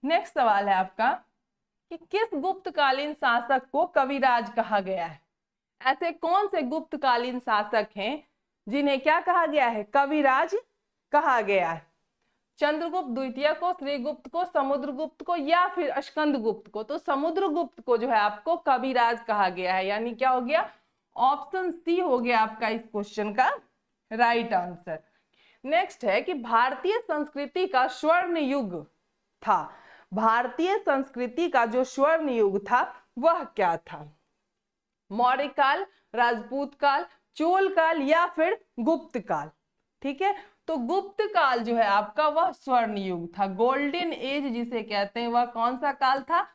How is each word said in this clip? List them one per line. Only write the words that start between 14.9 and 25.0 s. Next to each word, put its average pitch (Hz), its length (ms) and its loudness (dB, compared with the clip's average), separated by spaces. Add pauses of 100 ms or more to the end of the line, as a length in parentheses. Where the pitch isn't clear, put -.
को 349 140 -2
या 339 320 2
फिर 349 320 -2
स्कंदगुप्त 269 680 -2
को? 214 120 -10
तो 285 160 -8
समुद्रगुप्त 320 840 -2
को 240 160 2
जो 226 120 0
है 226 100 2
आपको 214 400 0
कविराज 247 680 2
कहा 208 240 2
गया 180 260 -2
है, 190 120 0
यानी 220 280 -4
क्या 254 160 0
हो 254 100 2
गया, 277 280 0 (480)
ऑप्शन 285 540 0
सी 339 300 -2
हो 285 180 2
गया 240 200 0
आपका 220 300 -2
इस 220 140 -4
क्वेश्चन 208 500 -6
का 240 160 4 (640)
राइट 233 440 0
आंसर। 175 440 -4 (680)